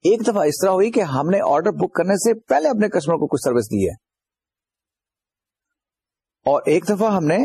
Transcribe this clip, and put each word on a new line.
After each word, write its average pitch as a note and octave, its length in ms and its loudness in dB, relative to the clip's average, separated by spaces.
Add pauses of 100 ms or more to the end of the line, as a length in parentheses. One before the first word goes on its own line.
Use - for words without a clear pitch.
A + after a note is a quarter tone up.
(120)
ایک A3+ 160 0
دفعہ G3+ 160 0
اس D3+ 180 0
طرح F#3+ 100 2
ہوئی G3 200 2
کہ A3+ 100 0
ہم C#3+ 280 -2
نے D3 160 2
آرڈر E3+ 260 2
بک D#3+ 220 -4
کرنے F3+ 220 0
سے A3+ 240 0
پہلے D4 300 0
اپنے G#3+ 200 0
کسٹمر D#3+ 260 -2
کو D3+ 120 -2
کچھ D3 160 -2
سروس A#2+ 280 0
دی G2 140 0
ہے، D#2+ 80 -4 (2500)
اور C#3+ 140 0
ایک F3 240 2
دفعہ G#3 260 0
ہم F3 80 0
نے D#3+ 220 0